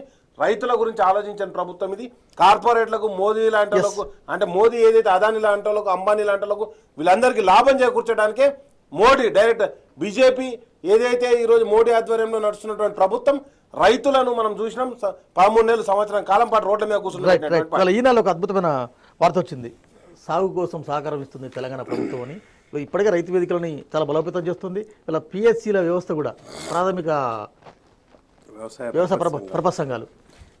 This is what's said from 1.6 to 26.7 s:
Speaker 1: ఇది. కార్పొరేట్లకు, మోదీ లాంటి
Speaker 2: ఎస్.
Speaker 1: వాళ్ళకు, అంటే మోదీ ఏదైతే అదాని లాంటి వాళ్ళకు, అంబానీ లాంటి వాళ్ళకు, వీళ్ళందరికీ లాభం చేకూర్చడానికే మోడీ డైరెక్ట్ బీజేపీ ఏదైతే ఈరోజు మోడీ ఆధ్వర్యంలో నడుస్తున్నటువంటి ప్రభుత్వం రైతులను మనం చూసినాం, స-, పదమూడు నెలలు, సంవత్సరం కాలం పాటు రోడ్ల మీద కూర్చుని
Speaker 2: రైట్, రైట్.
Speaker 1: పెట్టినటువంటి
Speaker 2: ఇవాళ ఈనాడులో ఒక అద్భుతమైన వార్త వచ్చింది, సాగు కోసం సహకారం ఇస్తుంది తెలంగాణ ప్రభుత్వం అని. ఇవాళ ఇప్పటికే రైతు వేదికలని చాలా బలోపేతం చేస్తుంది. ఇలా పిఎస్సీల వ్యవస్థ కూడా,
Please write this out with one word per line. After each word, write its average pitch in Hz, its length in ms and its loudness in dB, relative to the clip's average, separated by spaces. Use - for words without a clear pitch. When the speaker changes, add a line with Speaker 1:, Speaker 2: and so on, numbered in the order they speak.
Speaker 1:
ఇది. 226 120 -12
కార్పొరేట్లకు, 214 680 2
మోదీ 208 420 0
లాంటి 208 280 0
Speaker 2:
ఎస్. 196 80 2
Speaker 1:
వాళ్ళకు, 196 180 -4
అంటే 180 160 -2
మోదీ 214 320 2
ఏదైతే 226 320 4
అదాని 214 300 2
లాంటి 208 300 0
వాళ్ళకు, 208 260 -2
అంబానీ 208 280 0
లాంటి 202 220 -2
వాళ్ళకు, 208 200 -4
వీళ్ళందరికీ 214 440 2
లాభం 233 400 6
చేకూర్చడానికే 226 680 0
మోడీ 240 360 4
డైరెక్ట్ 214 360 2
బీజేపీ 254 460 2
ఏదైతే 240 580 2
ఈరోజు 226 300 4
మోడీ 226 180 4
ఆధ్వర్యంలో 226 480 0
నడుస్తున్నటువంటి 208 560 -4
ప్రభుత్వం 240 420 2
రైతులను 254 500 2
మనం 220 180 -2
చూసినాం, 233 400 -6
స-, 190 120 -4
పదమూడు 220 280 6
నెలలు, 226 180 2
సంవత్సరం 202 400 0
కాలం 214 300 2
పాటు 220 120 2
రోడ్ల 214 200 0
మీద 208 180 -2
కూర్చుని 180 200 -8
Speaker 2:
రైట్, 180 180 4
రైట్. 156 120 -2
Speaker 1:
పెట్టినటువంటి 160 300 0
Speaker 2:
ఇవాళ 185 140 2
ఈనాడులో 247 240 4
ఒక 185 140 0
అద్భుతమైన 180 340 -2
వార్త 175 160 2
వచ్చింది, 127 360 -6
సాగు 180 200 0
కోసం 170 240 -6
సహకారం 147 380 -6
ఇస్తుంది 131 280 -16
తెలంగాణ 127 320 -10
ప్రభుత్వం 127 400 -8
అని. 131 120 -12
ఇవాళ - 540 -14
ఇప్పటికే 202 220 0
రైతు 170 220 -2
వేదికలని 175 520 -4
చాలా 156 100 0
బలోపేతం 160 420 -4
చేస్తుంది. 185 400 -8
ఇలా 160 100 -4
పిఎస్సీల 214 600 0
వ్యవస్థ 175 320 -2
కూడా, 147 220 -4